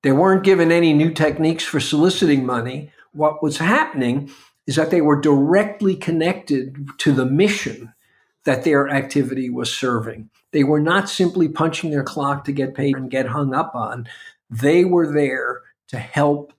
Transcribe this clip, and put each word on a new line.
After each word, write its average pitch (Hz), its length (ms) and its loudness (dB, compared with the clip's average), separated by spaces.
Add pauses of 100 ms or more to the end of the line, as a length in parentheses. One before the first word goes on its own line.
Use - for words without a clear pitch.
They 139 100 2
weren't 185 320 4
given 175 260 4
any 170 220 4
new 156 180 4
techniques 160 540 -2
for - 160 -2
soliciting 151 640 2
money. 127 480 -6 (200)
What 151 300 -2
was 151 140 -2
happening 143 760 0 (360)
is 135 100 -2
that 160 140 0
they 175 100 4
were 147 200 4
directly 170 760 2
connected 147 880 -4 (120)
to 147 140 2
the 127 120 2
mission 135 720 -2 (500)
that 131 200 0
their 139 240 4
activity 135 600 -2
was 123 260 -6
serving. 113 540 -4 (240)
They 147 120 2
were 151 160 2
not 185 280 0
simply 180 400 0
punching 160 420 -2
their 143 140 -2
clock 139 400 -4
to 143 80 -4
get 135 220 -4
paid 139 220 -2
and 131 140 -8
get 131 180 -2
hung 135 260 -4
up 156 200 -4
on. 117 320 -8 (440)
They 143 340 2
were 175 260 2
there 131 520 -2 (260)
to 123 100 -10
help 147 600 -2